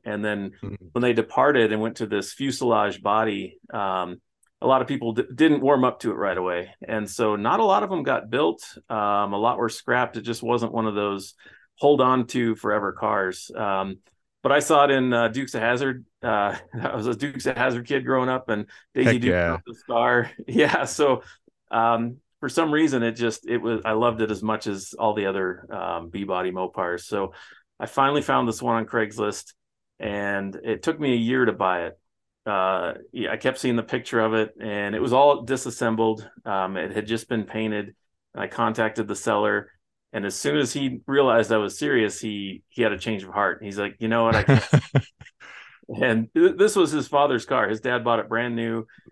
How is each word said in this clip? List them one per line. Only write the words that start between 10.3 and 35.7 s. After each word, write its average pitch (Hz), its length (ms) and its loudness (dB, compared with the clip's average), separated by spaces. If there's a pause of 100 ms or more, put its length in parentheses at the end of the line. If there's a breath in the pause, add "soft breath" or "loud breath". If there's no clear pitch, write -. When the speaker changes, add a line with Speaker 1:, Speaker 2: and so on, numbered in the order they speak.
Speaker 1:
wasn't 117 300 0
one 113 140 -2
of 104 80 -4
those 101 400 -4 (400 soft breath)
hold 143 260 4
on 127 260 4
to 117 280 0
forever 104 360 -2
cars. 98 640 -2
Um, 98 440 -2 (440)
but 131 80 4
I 143 80 6
saw 147 240 6
it 139 80 6
in, 127 220 2
uh, 117 160 4
Dukes 127 240 -6
of 117 80 -4
Hazzard. 123 420 0 (180)
Uh, 104 440 0
<laughs> 117 160 -10
I - 120 -4
was 113 140 -4
a 120 80 0
Dukes 131 300 -6
of 131 100 -2
Hazzard 120 320 0
kid 135 180 -2
growing 127 220 2
up, 127 220 -2
and 107 160 -2 (280 soft breath)
Daisy - 200 2
Speaker 2:
Heck 120 80 0
Speaker 1:
Duke 123 100 2
Speaker 2:
yeah. 87 160 2
Speaker 1:
drove 85 180 -2
this 113 180 -18
car. 120 560 2
<laughs> - 80 -16
Yeah. 135 380 2
So, 139 380 2 (480 loud breath)
um, 117 460 0 (240)
for 127 80 -4
some 160 240 0
reason, 143 300 2
it 113 100 0
just, 117 340 -4
it 120 120 0
was, 110 260 -2
I 110 80 0
loved 113 280 2
it 110 100 0
as 98 120 -6
much 110 240 -2
as 98 320 -8
all 107 140 0
the 101 140 -2
other, 95 460 -4
um, 87 360 -8
B 98 160 -8
body 92 260 -4
Mopars. 90 500 -4
So 98 320 -6 (460 loud breath)
I 110 60 -8
finally 139 360 2
found 131 260 2
this 110 140 -4
one 120 140 0
on 113 100 0
Craigslist, 107 680 -4 (460)
and 101 540 -4 (120)
it 113 180 -2
took 160 160 -2
me 139 140 0
a 120 40 2
year 123 280 2
to 107 80 2
buy 92 320 0
it. - 140 -10 (460)
Uh, 95 480 0 (180)
yeah, 101 200 -4
I 110 60 -4
kept 131 220 -2
seeing 123 160 0
the 113 80 0
picture 120 380 -2
of 110 120 2
it, 110 260 0
and 104 360 -4
it 101 60 -2
was 120 120 0
all 139 300 6
disassembled. 113 840 -2 (180)